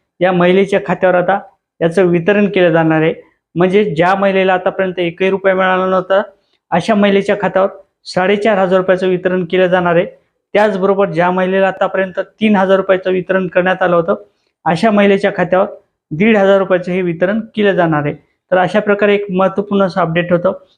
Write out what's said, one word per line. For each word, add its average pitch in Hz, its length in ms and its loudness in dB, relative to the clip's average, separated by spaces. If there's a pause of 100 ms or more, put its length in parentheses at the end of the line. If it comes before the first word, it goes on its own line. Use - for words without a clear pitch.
(200)
या 185 120 2
महिलेच्या 185 540 2
खात्यावर 180 280 0
आता 185 260 0 (400)
याचं 165 240 0
वितरण 180 440 2
केलं 180 220 2
जाणार 160 320 2
आहे. 160 120 0 (400)
म्हणजे 185 300 2
ज्या 175 300 0
महिलेला 190 400 0
आतापर्यंत 185 440 -4
एकही 175 320 -2
रुपया 190 240 0
मिळाला 185 320 0
नव्हता, 190 360 0 (480)
अशा 175 240 0
महिलेच्या 196 460 0
खात्यावर 190 280 0 (360)
साडेचार 202 540 0
हजार 190 200 2
रुपयाचं 185 300 0
वितरण 180 360 -2
केलं 185 220 0
जाणार 175 300 0
आहे. 180 80 2 (480)
त्याचबरोबर 196 580 0
ज्या 170 200 0
महिलेला 185 380 0
आतापर्यंत 190 520 -4
तीन 214 360 0
हजार 190 200 2
रुपयाचं 185 340 0
वितरण 185 360 -2
करण्यात 180 360 0
आलं 175 140 0
होतं, 170 180 0 (500)
अशा 175 260 0
महिलेच्या 202 460 2
खात्यावर 180 300 0 (440)
दीड 208 260 2
हजार 196 220 4
रुपयाचं 180 340 -2
हे 185 100 -2
वितरण 180 380 -2
केलं 208 320 -2
जाणार 160 320 0
आहे. 147 100 -4 (360)
तर 180 80 2
अशा 180 220 0
प्रकारे 208 340 0
एक 202 160 -2
महत्त्वपूर्ण 190 540 0
असं 185 160 -2
अपडेट 170 320 -2
होतं. 175 200 0 (240)